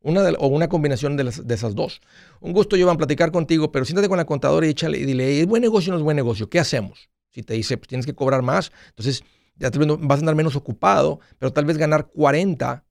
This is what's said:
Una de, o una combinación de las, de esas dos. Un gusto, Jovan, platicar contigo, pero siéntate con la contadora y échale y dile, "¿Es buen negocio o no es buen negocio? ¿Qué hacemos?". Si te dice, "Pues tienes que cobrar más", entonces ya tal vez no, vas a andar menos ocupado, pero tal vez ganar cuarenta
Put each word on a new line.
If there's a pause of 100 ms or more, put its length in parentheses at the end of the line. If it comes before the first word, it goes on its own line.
Una
de,
o
una
combinación
de
las,
de
esas
dos. (400)
Un
gusto,
Jovan,
platicar
contigo,
pero
siéntate
con
la
contadora
y
échale
y
dile,
"¿Es
buen
negocio
o
no
es
buen
negocio?
¿Qué
hacemos?". (220)
Si
te
dice,
"Pues
tienes
que
cobrar
más", (180)
entonces (320)
ya
tal
vez
no,
vas
a
andar
menos
ocupado, (180)
pero
tal
vez
ganar
cuarenta